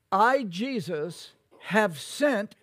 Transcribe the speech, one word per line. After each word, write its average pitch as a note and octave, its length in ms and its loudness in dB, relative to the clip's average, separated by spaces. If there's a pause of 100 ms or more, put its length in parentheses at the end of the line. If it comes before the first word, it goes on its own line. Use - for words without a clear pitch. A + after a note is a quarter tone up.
(120)
"I, B3 320 4
Jesus, F3 880 -6 (280)
have G3 380 2
sent A3 640 -2